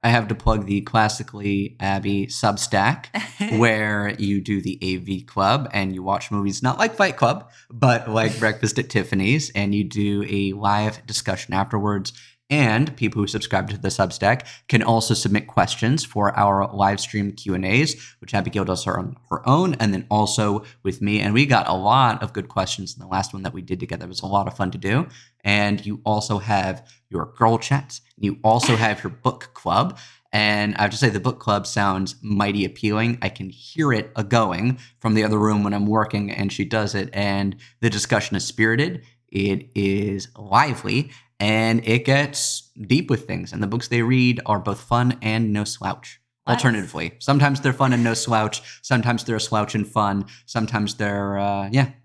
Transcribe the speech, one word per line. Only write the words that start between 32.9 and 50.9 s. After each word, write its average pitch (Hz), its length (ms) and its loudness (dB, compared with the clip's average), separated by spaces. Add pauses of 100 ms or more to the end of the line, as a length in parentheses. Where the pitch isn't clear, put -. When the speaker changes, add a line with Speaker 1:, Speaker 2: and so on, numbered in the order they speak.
Speaker 1:
I 104 80 -4
can 95 220 -10
hear 151 420 -2
it 107 240 -2
a-going 110 640 0 (220)
from 113 120 0
the 107 120 4
other 107 140 2
room 104 260 4
when 101 100 0
I'm 101 120 0
working 104 440 0
and 101 200 -4
she - 140 -4
does 107 300 -2
it. 98 180 -4
And 98 440 -2 (260)
the 113 80 4
discussion 101 480 -2
is 87 80 -4
spirited. 123 560 0 (260)
It 98 460 -2
is 101 600 0
lively. 113 760 0 (300)
And 113 460 2
it 123 180 2
gets 139 720 -2
deep 127 320 0
with 110 200 -2
things. 90 240 -8
And 101 100 -6
the 98 60 -2
books 117 180 -4
they 120 160 0
read 123 420 2
are 104 140 0
both 95 220 -4
fun 120 420 0
and 110 300 0
no 104 100 0
slouch. - 580 -8 (280)
Speaker 2:
Nice. 120 80 2
Speaker 1:
Alternatively, 101 640 0
sometimes 139 400 4
they're 135 120 2
fun 127 200 2
and 120 100 2
no 113 120 2
slouch. 110 460 0 (220)
Sometimes 117 400 0
they're 113 140 -2
a 107 40 -2
slouch 107 360 -2
and 104 100 0
fun. 101 380 0 (220)
Sometimes 107 500 -4